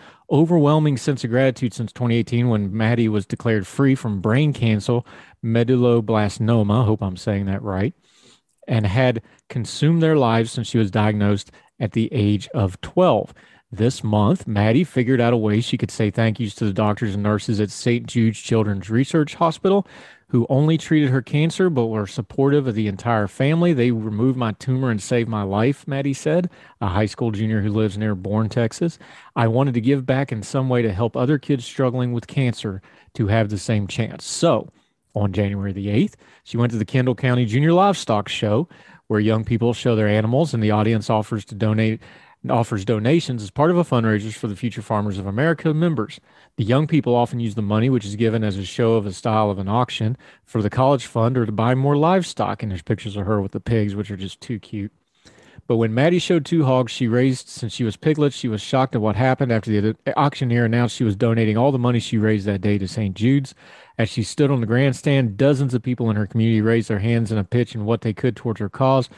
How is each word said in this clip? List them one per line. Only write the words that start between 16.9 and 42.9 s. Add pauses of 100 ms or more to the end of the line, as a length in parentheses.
and
nurses
at
Saint
Jude's
Children's
Research
Hospital, (440)
who
only
treated
her
cancer
but
were
supportive
of
the
entire
family.
"They
removed
my
tumor
and
saved
my
life,"
Maddie
said, (320)
a
high
school
junior
who
lives
near
Bourne,
Texas. (340)
"I
wanted
to
give
back
in
some
way
to
help
other
kids
struggling
with
cancer (320)
to
have
the
same
chance."
So, (440)
on
January
the
eighth, (280)
she
went
to
the
Kendall
County
Junior
Livestock
Show, (380)
where
young
people
show
their
animals
and
the
audience
offers
to
donate, (480)
offers
donations